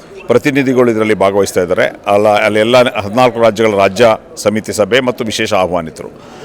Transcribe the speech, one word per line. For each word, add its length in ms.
ಪ್ರತಿನಿಧಿಗಳು 640
ಇದರಲ್ಲಿ 240
ಭಾಗವಹಿಸ್ತಾ 480
ಇದ್ದಾರೆ. 240
ಅಲ್ಲ, 220
ಅಲ್ಲಿ 320
ಎಲ್ಲ 180
ಹದಿನಾಲ್ಕು 600
ರಾಜ್ಯಗಳ 380
ರಾಜ್ಯ 380
ಸಮಿತಿ 360
ಸಭೆ 280
ಮತ್ತು 240
ವಿಶೇಷ 280
ಆಹ್ವಾನಿತರು. 560